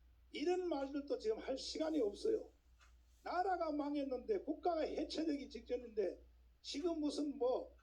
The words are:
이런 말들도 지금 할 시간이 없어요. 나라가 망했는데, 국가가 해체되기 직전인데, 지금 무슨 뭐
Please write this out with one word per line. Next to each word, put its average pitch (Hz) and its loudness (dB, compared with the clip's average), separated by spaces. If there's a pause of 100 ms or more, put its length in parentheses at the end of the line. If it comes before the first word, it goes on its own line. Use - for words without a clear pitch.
(300)
이런 349 2
말들도 277 0
지금 214 2
할 262 -2
시간이 311 0
없어요. - 2 (760)
나라가 339 2
망했는데, 277 0
국가가 320 0
해체되기 294 -2
직전인데, 220 -4 (400)
지금 320 -2
무슨 294 -2
뭐 247 0